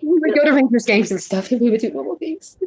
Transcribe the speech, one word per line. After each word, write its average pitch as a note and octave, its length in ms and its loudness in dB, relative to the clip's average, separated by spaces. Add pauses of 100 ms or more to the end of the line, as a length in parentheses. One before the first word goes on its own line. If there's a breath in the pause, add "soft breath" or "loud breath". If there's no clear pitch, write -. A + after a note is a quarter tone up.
We D#4+ 160 2
would D4+ 160 2
go D4 100 4
to D4+ 80 4
Rangers C4 320 2
games G#3 260 2
and F#3+ 100 -4
stuff, F#3+ 300 -6
and B3 100 -2
we A#3+ 100 2
would A3 100 0
do A3 100 -4
normal C#4 260 -8
things. D#4+ 400 -12 (100)